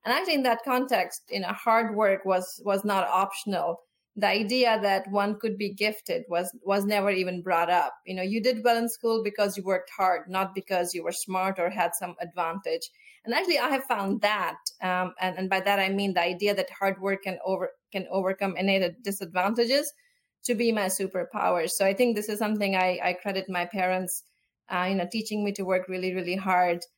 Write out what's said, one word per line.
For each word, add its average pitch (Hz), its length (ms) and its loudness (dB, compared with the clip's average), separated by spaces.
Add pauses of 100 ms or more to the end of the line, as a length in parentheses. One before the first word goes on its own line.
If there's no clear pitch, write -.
And 226 80 0
actually 339 220 2
in 277 80 2
that 240 240 2
context, 254 640 0
you 196 100 -4
know, 180 80 -4
hard 220 480 2
work 196 300 2
was, 185 360 0
was 196 220 0
not 196 240 2
optional. 185 720 0 (360)
The 202 140 2
idea 226 540 2
that 196 280 2
one 208 300 0
could 214 160 -2
be 196 160 -4
gifted 202 560 -4
was, 180 340 -2
was 196 220 2
never 202 260 2
even 180 300 -2
brought 170 300 2
up. 170 240 2 (100)
You 190 120 -8
know, 185 60 -4
you 208 200 -2
did 233 200 0
well 233 140 6
in 233 140 0
school 226 340 0
because 202 320 0
you 202 60 -6
worked 185 340 -2
hard, 185 320 2
not 185 260 -2
because 185 380 -2
you 170 120 -6
were 170 80 -2
smart 190 460 -2
or 175 120 0
had 180 240 0
some 180 260 -8
advantage. 165 680 -4 (340)
And 226 80 -6
actually, 330 280 2
I 247 80 0
have 269 160 0
found 196 380 0
that, 208 340 0 (260)
um, 185 380 0
and, 185 180 -2
and 190 100 -2
by 190 120 2
that 202 180 2
I 190 120 2
mean 196 240 0
the 175 60 4
idea 185 360 2
that 185 200 -2
hard 196 240 0
work 196 220 -2
can 185 220 -6
over-, 185 260 -2 (220)
can 190 180 -4
overcome 190 460 -2
innate 190 480 0
disadvantages, 214 880 0 (540)
to 240 100 0
be 233 160 2
my 208 140 0
superpower. 185 840 0
So - 160 2
I 196 80 4
think 240 220 4
this 208 120 -4
is 214 120 -4
something 208 340 0
I, 185 260 2
I 180 120 0
credit 185 360 -4
my 185 180 -2
parents, 185 580 -2 (440)
uh, 180 200 0
you 196 80 0
know, 180 120 0
teaching 214 360 -4
me 202 80 -2
to 202 100 -6
work 185 240 0
really, 185 260 -4
really 180 220 -4
hard. 180 460 2 (180)